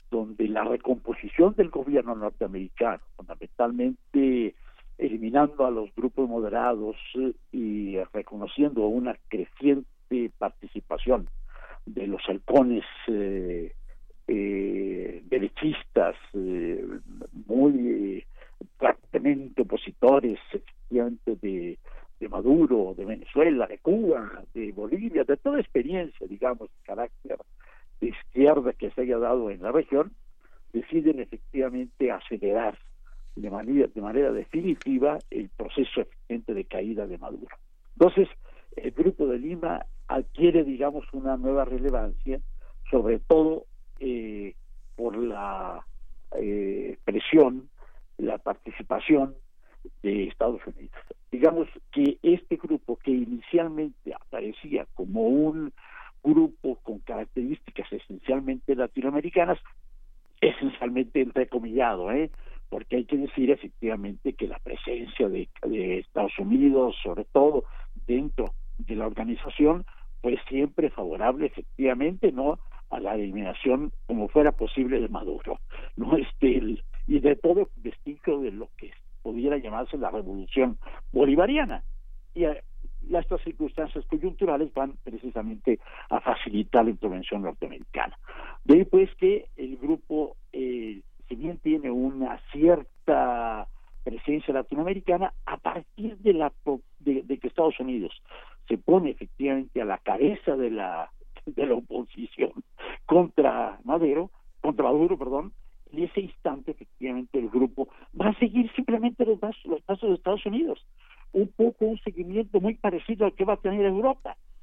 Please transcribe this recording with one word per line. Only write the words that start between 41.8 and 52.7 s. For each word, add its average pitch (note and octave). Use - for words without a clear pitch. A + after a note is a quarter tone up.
sobre A2+
todo, D#3+
eh, A2
por A2+
la, G2
eh, G2+
presión, C3
la A2
participación C3+
de G2+
Estados A2+
Unidos. -
Digamos D#3
que C#3+
este E3+
grupo, D3+